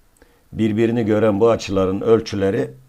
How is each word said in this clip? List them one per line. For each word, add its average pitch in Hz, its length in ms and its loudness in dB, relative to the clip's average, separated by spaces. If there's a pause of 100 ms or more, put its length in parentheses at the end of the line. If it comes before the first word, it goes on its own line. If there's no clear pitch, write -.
(540)
birbirini 113 520 0
gören 107 340 0
bu 117 100 4
açıların 95 520 -2
ölçüleri 110 680 0 (180)